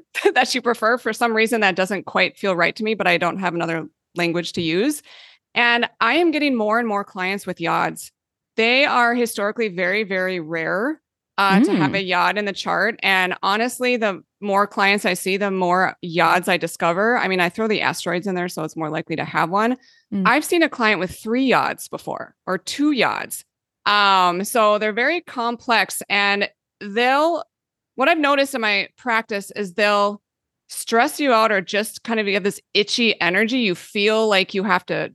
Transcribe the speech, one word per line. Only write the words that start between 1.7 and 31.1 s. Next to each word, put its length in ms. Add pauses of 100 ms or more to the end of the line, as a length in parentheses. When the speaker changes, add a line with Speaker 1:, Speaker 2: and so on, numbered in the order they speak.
Speaker 1:
doesn't 300
quite 320
feel 180
right 220
to 60
me, 120
but 120
I 100
don't 220
have 160
another 320 (280)
language 380
to 80
use. 400 (540)
And 340 (100)
I 160
am 160
getting 240
more 240
and 80
more 160
clients 420
with 120
yods. 540 (440)
They 300
are 300
historically 540
very, 340
very 360
rare, 640 (360)
uh, 260
to 120
have 160
Speaker 2:
Mm. 60
Speaker 1:
a 60
yod 340
in 80
the 80
chart. 500
And 400
honestly, 520
the 280 (180)
more 260
clients 380
I 80
see, 240
the 140
more 520
yods 440
I 100
discover. 600
I 100
mean, 120
I 100
throw 180
the 140
asteroids 460
in 80
there, 140
so 140
it's 120
more 140
likely 260
to 80
have 280
one. 260 (360)
Speaker 2:
Mm. 120
Speaker 1:
I've 180
seen 200
a 60
client 300
with 120
three 360
yods 420
before, 460 (120)
or 100
two 340
yods. 520 (420)
Um, 580
so 360
they're 140
very 280
complex, 880
and 400 (320)
they'll, 600 (520)
what 140
I've 80
noticed 380
in 60
my 360
practice 540
is 240
they'll 460 (480)
stress 500